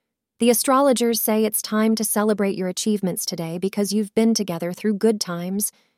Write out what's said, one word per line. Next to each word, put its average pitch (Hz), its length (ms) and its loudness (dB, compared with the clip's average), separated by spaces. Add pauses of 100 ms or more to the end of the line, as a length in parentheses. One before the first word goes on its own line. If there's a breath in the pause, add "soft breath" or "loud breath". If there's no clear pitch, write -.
(400)
The 233 100 4
astrologers 240 720 2
say 220 240 2
it's 214 160 -2
time 220 340 0
to 220 80 -4
celebrate 208 540 0
your 185 100 -4
achievements 190 580 -2
today 165 340 -6
because 196 340 -2
you've 208 220 -2
been 226 180 4
together 180 400 -2
through 214 220 -2
good 214 260 0
times 185 500 -6 (260)